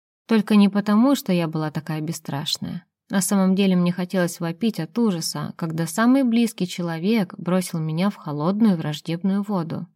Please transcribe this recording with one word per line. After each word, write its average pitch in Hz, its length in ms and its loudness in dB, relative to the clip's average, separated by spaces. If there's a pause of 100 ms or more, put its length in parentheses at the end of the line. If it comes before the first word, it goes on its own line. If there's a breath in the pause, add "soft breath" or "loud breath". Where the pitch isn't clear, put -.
(260)
Только 214 300 2
не 202 120 8
потому, 208 460 4
что - 180 -2
я 175 140 2
была 156 240 -4
такая 156 300 -6
бесстрашная. 160 840 -8 (260)
На 196 100 0
самом 190 340 2
деле 190 220 4
мне 175 160 2
хотелось 180 480 -2
вопить 170 400 -4
от 160 180 -6
ужаса, 170 580 -2
когда 165 300 -4
самый 247 380 2
близкий 226 420 0
человек 180 680 -2
бросил 175 420 -2
меня 160 320 -2
в 202 60 -8
холодную 180 600 0
враждебную 165 680 -4
воду. 175 520 -6